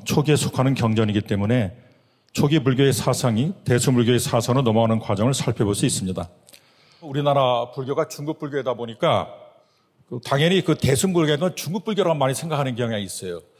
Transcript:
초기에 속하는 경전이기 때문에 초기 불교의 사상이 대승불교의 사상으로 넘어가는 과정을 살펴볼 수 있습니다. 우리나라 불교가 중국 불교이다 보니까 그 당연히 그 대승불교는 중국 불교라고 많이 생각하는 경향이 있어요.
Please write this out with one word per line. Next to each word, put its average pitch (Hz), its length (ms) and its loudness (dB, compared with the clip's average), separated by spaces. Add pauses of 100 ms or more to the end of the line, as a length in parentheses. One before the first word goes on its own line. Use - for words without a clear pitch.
초기에 147 320 2
속하는 131 360 0
경전이기 110 500 0
때문에 104 540 -2 (540)
초기 151 320 2
불교의 135 300 4
사상이 123 640 0 (100)
대승불교의 123 540 4
사상으로 123 420 0
넘어가는 113 380 2
과정을 110 340 -2
살펴볼 107 420 -2
수 151 100 -2
있습니다. 92 440 -4 (720)
우리나라 139 720 0
불교가 139 360 -4
중국 151 320 -8
불교이다 135 360 -4
보니까 117 520 -2 (800)
그 123 160 -10
당연히 165 400 2
그 151 140 0
대승불교는 156 800 0
중국 175 260 -6
불교라고 180 340 0
많이 135 160 0
생각하는 143 420 -4
경향이 113 280 -4
있어요. 87 380 -10 (180)